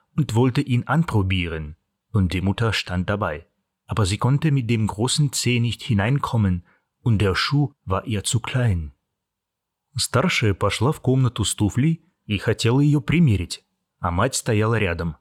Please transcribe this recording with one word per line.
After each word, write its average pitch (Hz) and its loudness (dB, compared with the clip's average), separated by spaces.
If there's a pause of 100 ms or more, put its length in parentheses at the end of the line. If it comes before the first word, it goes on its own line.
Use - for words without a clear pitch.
(160)
und 117 -2
wollte 127 2
ihn 123 -2
anprobieren, 92 0 (340)
und 92 2
die 92 -2
Mutter 98 0
stand 90 -4
dabei. 95 -4 (400)
Aber 101 0
sie 101 -2
konnte 143 2
mit 127 0
dem 113 0
großen 131 0
Zeh 123 0
nicht 117 -2
hineinkommen, 104 0 (380)
und 110 2
der 95 2
Schuh 143 0 (120)
war 107 -2
ihr 101 -4
zu - -2
klein. 92 -2 (1000)
Старшая 123 0
пошла 107 0
в - -8
комнату 127 0
с - -2
туфлей 123 0 (200)
и 104 -2
хотела 117 0
её 147 4
примерить, 117 0 (360)
а 87 -2
мать 104 0
стояла 110 0
рядом. 85 -2